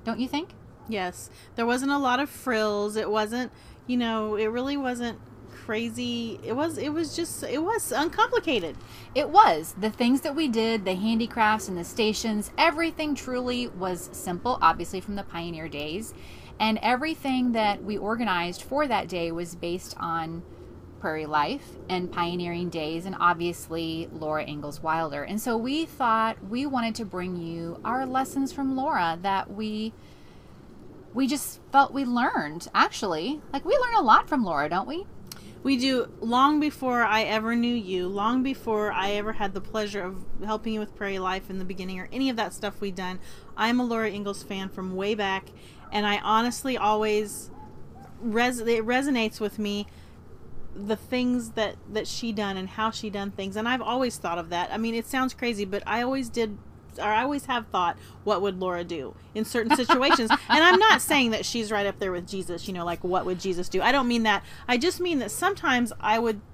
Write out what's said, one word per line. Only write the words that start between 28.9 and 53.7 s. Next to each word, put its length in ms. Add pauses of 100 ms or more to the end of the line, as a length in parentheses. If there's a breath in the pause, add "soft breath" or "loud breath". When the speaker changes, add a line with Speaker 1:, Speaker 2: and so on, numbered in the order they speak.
Speaker 1:
that 320
we, 400 (1200 loud breath)
we 140
just 320 (120)
felt 220
we 120
learned, 680
actually. 680 (120)
Like, 120
we 120
learn 180
a 60
lot 260
from 160
Laura, 240
don't 200
we? 180 (580 loud breath)
Speaker 2:
We 140
do. 420
Long 400
before 440
I 200
ever 320
knew 180
you, 340
long 360
before 480
I 200
ever 220
had 200
the 80
pleasure 420
of 200 (220)
helping 280
you 60
with 160
Prairie 240
Life 300
in 80
the 80
beginning 340
or 120
any 180
of 60
that 180
stuff 280
we'd 140
done, 240 (360 loud breath)
I'm 240
a 60
Laura 240
Ingalls 340
fan 260
from 260
way 200
back, 300 (460 loud breath)
and 140
I 140
honestly 580
always, 720 (720)
res-, 380
it 260
resonates 540
with 180
me 300 (880 loud breath)
the 200
things 560
that, 240 (160)
that 160
she 240
done 240
and 140
how 220
she 180
done 220
things. 240
And 120
I've 140